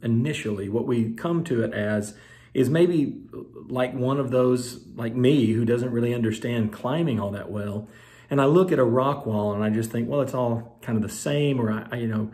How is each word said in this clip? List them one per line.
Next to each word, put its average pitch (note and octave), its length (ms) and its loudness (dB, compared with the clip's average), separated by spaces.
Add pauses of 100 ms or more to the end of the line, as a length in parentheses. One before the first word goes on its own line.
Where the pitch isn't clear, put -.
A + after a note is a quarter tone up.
initially, A2+ 640 -2
what A2+ 180 -2
we A2+ 280 0
come E3+ 300 -2
to A#2 200 0
it G#2+ 80 -4
as G#2 420 -2 (380)
is C3 160 2
maybe E3 540 2 (460)
like B2+ 260 -2
one C3 260 0
of B2 100 -2
those, B2+ 640 0
like A#2 200 -6
me, B2+ 380 6
who A2 120 2
doesn't A#2+ 280 0
really A#2+ 200 0
understand A2+ 640 -2
climbing C#3+ 440 0
all G2+ 120 -2
that G2 200 -8
well. G#2 380 -6 (400)
And C#3 120 2
I C3+ 40 4
look F3+ 260 6
at D3 80 4
a C3 60 4
rock B2+ 420 2
wall G#2 280 0
and G#2 100 0
I G#2+ 60 2
just A2+ 200 0
think, A#2+ 180 -4
"Well, C#3+ 120 0
it's C3 140 -2
all A#2 480 -2
kind A#2 120 -4
of G#2+ 80 2
the G#2 60 -4
same," C#3+ 520 0
or A2 120 0
I, G#2+ 180 -6
I, B2 60 -6
you A#2 100 -4
know, A2 280 -2